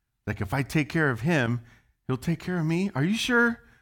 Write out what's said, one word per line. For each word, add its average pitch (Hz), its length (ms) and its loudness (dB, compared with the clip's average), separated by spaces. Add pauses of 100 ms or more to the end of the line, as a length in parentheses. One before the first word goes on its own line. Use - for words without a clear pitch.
(260)
Like, 101 140 -4
if 110 140 -4
I 135 100 0
take 147 240 0
care 156 220 0
of 117 100 -2
him, 120 420 2 (460)
he'll 131 100 0
take 160 220 -4
care 180 200 -4
of 156 60 0
me. 170 300 0
Are 131 80 0
you 190 120 0
sure? 233 460 2 (200)